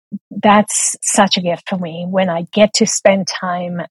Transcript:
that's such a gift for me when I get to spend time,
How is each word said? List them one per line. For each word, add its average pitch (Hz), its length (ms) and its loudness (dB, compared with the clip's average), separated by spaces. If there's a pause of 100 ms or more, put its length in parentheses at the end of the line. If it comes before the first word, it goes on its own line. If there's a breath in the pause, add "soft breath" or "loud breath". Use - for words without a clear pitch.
(300)
that's - 720 2
such - 340 2
a 185 60 -2
gift 170 260 -4
for 196 80 -4
me 175 320 -8
when 185 220 0
I 170 200 -2
get 208 240 4
to 220 120 2
spend 196 420 0
time, 175 520 -6 (100)